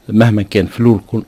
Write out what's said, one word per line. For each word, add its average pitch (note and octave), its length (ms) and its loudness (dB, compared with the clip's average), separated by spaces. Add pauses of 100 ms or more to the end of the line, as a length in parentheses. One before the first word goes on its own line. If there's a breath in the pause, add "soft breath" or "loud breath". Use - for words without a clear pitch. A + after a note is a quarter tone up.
مهما G#2+ 320 2
كان F#2+ 240 -2
في - 140 -10
الأول A#2 280 2
كن-، A2+ 200 -6